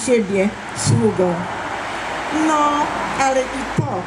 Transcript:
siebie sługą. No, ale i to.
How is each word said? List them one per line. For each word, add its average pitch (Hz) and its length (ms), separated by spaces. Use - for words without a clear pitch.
siebie 202 440
sługą. 185 560
No, 294 220
ale 269 200
i 254 360
to. 190 300